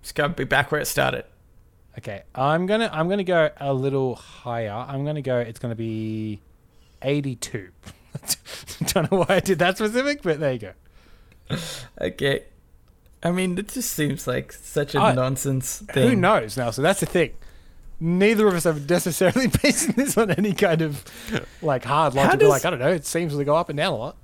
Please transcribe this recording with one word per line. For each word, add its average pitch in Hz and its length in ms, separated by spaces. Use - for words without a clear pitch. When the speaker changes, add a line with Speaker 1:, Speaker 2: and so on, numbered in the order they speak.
Speaker 1:
it's - 80
gonna 147 240
be - 100
back 139 280
where 151 80
it 135 60
started. 131 380
Speaker 2:
Okay, 101 240
I'm 156 320
gonna, 220 260
I'm 160 160
gonna 196 160
go 165 340
a 139 160
little 135 400
higher. 117 580
I'm 135 320
gonna 151 180
go, 127 160
it's 113 200
gonna 117 180
be 110 640
eighty-two. 127 680
<laughs> - 600
Don't 165 240
know 196 80
why 165 80
I 185 40
did 185 180
that 180 180
specific, 254 460
but 156 180
there 139 120
you 123 60
go. 98 140
Speaker 1:
Okay. - 440
I 170 100
mean, 180 260
it 208 100
just 247 240
seems 143 340
like 127 260
such - 420
a 139 60
Speaker 2:
I, 202 140
Speaker 1:
nonsense 131 680
Speaker 2:
who - 60
Speaker 1:
thing. 214 100
Speaker 2:
knows 170 360
now? 123 140
So 127 120
that's 185 180
the 170 60
thing. 160 260
Neither 202 460
of 185 60
us 170 100
have 151 240
necessarily 180 580
<laughs> - 160
based 294 320
this 269 220
on 220 140
any 196 240
kind 165 260
of, 147 240
like, 139 240
hard 143 300
logic. 139 160
Speaker 1:
How 381 60
Speaker 2:
We're - 40
Speaker 1:
does - 80
Speaker 2:
like, 139 160
"I - 60
don't 123 80
know, 131 140
it 160 120
seems 165 320
to 143 80
go 147 120
up 175 120
and - 80
down 165 160
a 127 40
lot." 117 280